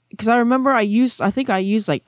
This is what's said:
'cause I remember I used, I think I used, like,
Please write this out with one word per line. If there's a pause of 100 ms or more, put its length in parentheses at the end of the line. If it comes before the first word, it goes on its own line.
(180)
'cause
I
remember
I
used,
I
think
I
used,
like,